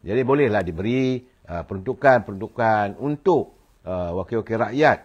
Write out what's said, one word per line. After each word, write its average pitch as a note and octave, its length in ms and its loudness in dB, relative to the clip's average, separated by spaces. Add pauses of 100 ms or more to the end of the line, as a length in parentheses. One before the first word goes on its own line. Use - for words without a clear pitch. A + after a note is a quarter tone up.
Jadi A2 160 -2
bolehlah C3 400 2
diberi, A#2+ 600 -2 (280)
uh, E2+ 160 -8
peruntukan-peruntukan G#2 1400 0
untuk, D3 560 0 (320)
uh, F2+ 320 -4
wakil-wakil A2 480 -2
rakyat. C3+ 360 2